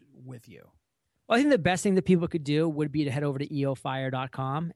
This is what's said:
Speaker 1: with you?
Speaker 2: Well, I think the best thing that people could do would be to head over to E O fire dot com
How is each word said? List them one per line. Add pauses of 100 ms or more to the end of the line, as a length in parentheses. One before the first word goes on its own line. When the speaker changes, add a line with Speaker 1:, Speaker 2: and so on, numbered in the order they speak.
(260)
Speaker 1:
with
you? (600)
Speaker 2:
Well,
I
think
the
best
thing
that
people
could
do
would
be
to
head
over
to
E
O
fire
dot
com